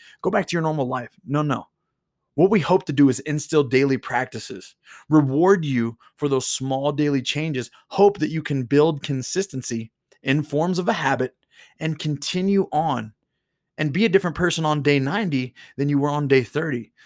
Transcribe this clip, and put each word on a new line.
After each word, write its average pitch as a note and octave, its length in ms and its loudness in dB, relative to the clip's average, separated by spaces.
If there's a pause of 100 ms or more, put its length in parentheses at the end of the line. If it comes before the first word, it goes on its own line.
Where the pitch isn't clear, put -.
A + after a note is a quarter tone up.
(220)
go F3+ 100 0
back G#3 160 0
to F3 80 -4
your E3 60 0
normal D#3 260 -2
life. B2 240 -8 (120)
No, D3 180 0
no. D3 260 -4 (640)
What F#3 160 6
we G#3 100 4
hope F3+ 240 2
to D#3+ 80 -6
do C#3 160 6
is B2 120 0
instill D3+ 440 0
daily C3 320 2
practices, A#2+ 800 -8 (320)
reward D#3 560 4
you A#2 320 -2 (200)
for D3 120 -2
those C3 180 0
small C3+ 460 -4
daily C#3+ 300 0
changes, D3 480 -4 (180)
hope G3+ 300 4
that D3+ 100 0
you D#3 140 -4
can C3+ 220 -2
build D3 380 2
consistency B2+ 880 -6 (320)
in C#3+ 200 0
forms E3 360 -2
of F3+ 80 -2
a A#3 60 0
habit C3+ 420 -2 (460)
and D#3+ 180 -4
continue F#3 720 -2
on C3+ 420 -2 (640)
and D#3 120 -2
be F3+ 140 2
a G#3+ 60 2
different F3 260 2
person E3+ 300 0
on D3+ 160 0
day C#3+ 160 4
ninety C#3 560 -2 (240)
than C#3+ 100 0
you C#3+ 100 2
were C#3+ 120 0
on D3 180 -2
day C3+ 140 6
thirty. C#3 500 -6 (140)